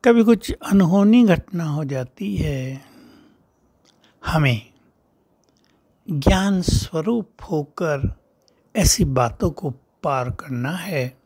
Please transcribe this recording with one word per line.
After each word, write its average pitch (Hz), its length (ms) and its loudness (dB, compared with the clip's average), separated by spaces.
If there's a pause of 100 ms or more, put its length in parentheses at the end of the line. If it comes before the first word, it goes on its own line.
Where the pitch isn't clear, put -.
कभी 233 200 6
कुछ 220 280 2
अनहोनी 202 720 4
घटना 175 400 2
हो 151 200 -4
जाती 143 520 -8
है। 135 460 -4 (1400)
हमें 135 440 0 (1400)
ज्ञान 185 520 0
स्वरूप 190 680 -4 (200)
होकर 147 680 -4 (560)
ऐसी 196 280 2
बातों 127 460 -2
को - 200 -8 (320)
पार 131 280 -4
करना 127 400 -8
है। 170 560 -8